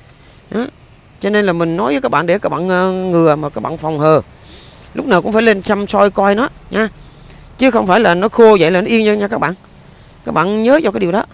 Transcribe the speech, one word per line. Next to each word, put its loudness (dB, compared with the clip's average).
Đó. -6
Cho -4
nên 0
là 0
mình -2
nói -2
với -2
các -4
bạn 0
để 0
các -4
bạn, -4
ờ, 0
ngừa 0
mà -6
các -10
bạn -8
phòng -6
hờ. 4
Lúc -8
nào 2
cũng -6
phải 0
lên 2
chăm -4
soi 0
coi 0
nó -2
nha. -2
Chứ 2
không 0
phải 4
là 2
nó 0
khô 6
vậy 2
là 2
nó -4
yên 2
nha, 2
nha -4
các -6
bạn. -4
Các -8
bạn -2
nhớ 4
cho 0
cái -4
điều -2
đó. -2